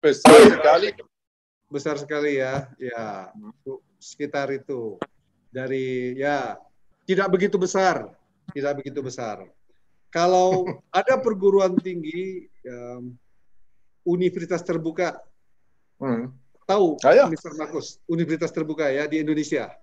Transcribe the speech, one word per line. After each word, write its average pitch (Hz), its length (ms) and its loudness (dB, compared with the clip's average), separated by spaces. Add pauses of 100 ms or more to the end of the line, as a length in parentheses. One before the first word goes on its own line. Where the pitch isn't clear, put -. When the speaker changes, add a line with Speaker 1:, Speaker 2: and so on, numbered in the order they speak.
Speaker 1:
Besar 156 320 8 (160)
sekali. 170 400 4 (800)
Speaker 2:
Besar 143 240 -6
sekali 147 480 -2
ya, 131 320 -4
ya, 110 560 -10
Speaker 1:
Hmm. 107 220 -20 (420)
Speaker 2:
sekitar 143 560 -8
itu. 127 480 -8 (480)
Dari, 127 720 -6
ya, 135 400 -4 (480)
tidak 190 240 0
begitu 190 240 0
besar, 175 560 0 (400)
tidak 143 320 -6
begitu 139 160 -10
besar. 117 480 -10 (640)
Kalau 180 560 2
Speaker 1:
<laughs> - 240 -10
Speaker 2:
ada 220 320 0
perguruan 196 560 2
tinggi, 180 720 -8 (160)
em, 123 480 -14 (880)
universitas 175 640 -2
terbuka, 165 480 -4 (880)
Speaker 1:
Hmm. 127 320 -6 (320)
Speaker 2:
tahu, 185 300 2 (100)
Speaker 1:
Ayo. 214 240 6
Speaker 2:
Mister 160 240 -10
Markus, 156 460 -10 (100)
universitas 165 400 -4
terbuka 156 400 -4
ya 143 160 -2
di 156 160 -2
Indonesia. 147 480 -4 (120)